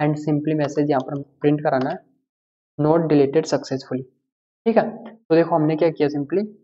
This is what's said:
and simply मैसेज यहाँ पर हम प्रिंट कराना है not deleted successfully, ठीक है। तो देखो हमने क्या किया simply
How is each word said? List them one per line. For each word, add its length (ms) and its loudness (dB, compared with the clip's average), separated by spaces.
and 180 0
simply 380 -2
मैसेज 320 -2
यहाँ 120 0
पर 120 -10
हम 100 -8
प्रिंट 220 0
कराना 260 0
है 80 -6
not 280 4
deleted 400 4
successfully, 560 -4
ठीक 120 2
है। 120 2
तो 280 -2
देखो 200 4
हमने 200 2
क्या 160 2
किया 180 0
simply 360 -4